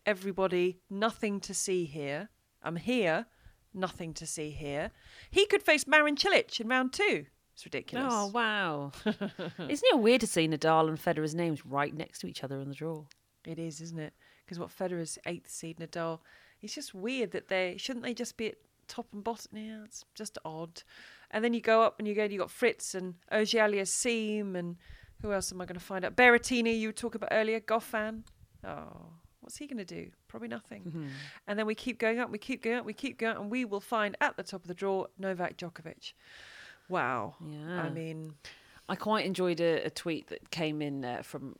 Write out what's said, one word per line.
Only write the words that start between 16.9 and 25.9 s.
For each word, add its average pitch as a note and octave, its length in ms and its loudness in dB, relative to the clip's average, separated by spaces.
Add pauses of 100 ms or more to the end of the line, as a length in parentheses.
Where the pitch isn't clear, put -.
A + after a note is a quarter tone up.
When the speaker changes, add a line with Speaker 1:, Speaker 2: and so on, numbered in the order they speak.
Speaker 1:
weird G#3+ 380 -4
that - 180 -6
they, F#3 280 0
shouldn't A#3+ 260 -6
they A#3+ 100 -4
just A3+ 240 -8
be A3+ 100 -4
at - 80 -6 (320)
top - 260 -10
and G3+ 100 -12
bottom? A3+ 340 -8
Yeah, G#3+ 280 -12
it's - 180 -16 (120)
just G#3+ 280 -10
odd. D#3+ 400 -10 (480)
And A3 120 0
then A#3 100 2
you A#3 80 0
go A3+ 220 8
up - 160 4
and G#3+ 80 -4
you G#3 80 0
go, G#3+ 80 2
you G3+ 160 -2
got - 120 -2
Fritz - 440 0
and F#3 200 -6 (160)
Auger-Aliassime G#3+ 1200 2
and F3 220 -4 (440)
who G#3+ 100 -4
else F#3+ 200 0
am F#3 100 -10
I F3+ 40 -6
gonna F3+ 140 -10
find F#3 240 -4